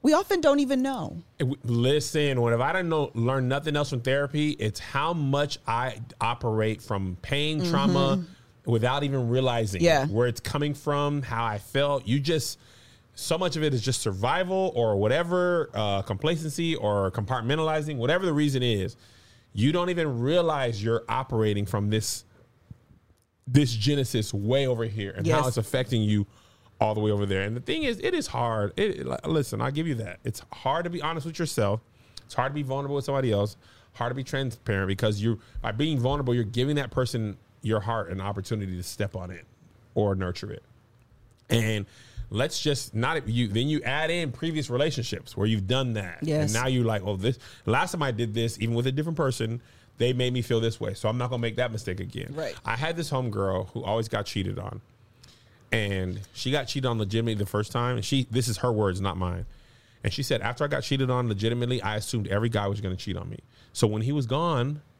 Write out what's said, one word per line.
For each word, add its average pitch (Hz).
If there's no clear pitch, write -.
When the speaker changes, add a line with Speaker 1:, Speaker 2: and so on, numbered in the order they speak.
Speaker 1:
we 302
often 349
don't 285
even 262
know. 226
Speaker 2:
It -
w-, 131
listen, 135
what 117
if 117
I 139
didn't 180
know, 156
learn 127
nothing 147
else 147
from 123
therapy, 143
it's 107
how 156
much 143
I 117
operate 110
from 98
pain, 151
Speaker 1:
Mm-hmm. -
Speaker 2:
trauma, 139
without 123
even 135
realizing 117
Speaker 1:
Yeah. 156
Speaker 2:
where 120
it's 117
coming 147
from, 143
how 117
I 107
felt. 139
You 135
just, 151
so -
much 180
of 156
it 147
is 117
just 123
survival 180
or 113
whatever, 170
uh, 101
complacency 160
or 101
compartmentalizing, 147
whatever 160
the 165
reason 143
is. 104
You 117
don't 175
even 156
realize 139
you're 113
operating 110
from 104
this, -
this 127
genesis 120
way 123
over 117
here 101
and 156
how 165
Speaker 1:
Yes. 127
Speaker 2:
it's 123
affecting 120
you 104
all 107
the 107
way 107
over 101
there. 95
And 107
the 127
thing 311
is, 240
it 359
is 320
hard. 113
It, 95
li-, 64
listen, 143
I'll 131
give 160
you 139
that. 104
It's -
hard 151
to 170
be 170
honest 156
with 165
yourself. 113
It's -
hard 131
to -
be 147
vulnerable 139
with 135
somebody 135
else. 101
Hard 120
to 127
be 135
transparent 117
because 101
you, 110
by 113
being 147
vulnerable, 123
you're 120
giving 127
that 135
person 113
your 110
heart 107
an 95
opportunity 98
to 90
step -
on 92
it 87
or 101
nurture 92
it. -
And 110
let's 117
just 143
not, 127
you, 117
then 113
you 151
add 151
in 165
previous 156
relationships 123
where 101
you've 107
done 123
that. 92
Speaker 1:
Yes. 151
Speaker 2:
And 104
now 123
you're 127
like, 107
"Oh, 104
this, 113
last 139
time 160
I 135
did 110
this, 117
even 117
with 120
a 131
different 151
person, 120
they 123
made 127
me 123
feel 113
this 113
way. 107
So 107
I'm 120
not 123
gonna 123
make 117
that 120
mistake 98
again." 95
Speaker 1:
Right. 143
Speaker 2:
I 113
had 160
this 160
homegirl 101
who -
always 110
got 107
cheated 98
on. 101
And 98
she -
got 139
cheated 131
on 120
legitimately 110
the 101
first 104
time. 120
And 104
she, 131
this 120
is 110
her 123
words, 98
not 95
mine. 90
And 104
she 139
said, 120
"After 123
I 143
got 143
cheated 135
on 123
legitimately, 117
I 104
assumed 107
every 107
guy 104
was 101
gonna 92
cheat 90
on -
me. -
So -
when 117
he 123
was 143
gone 147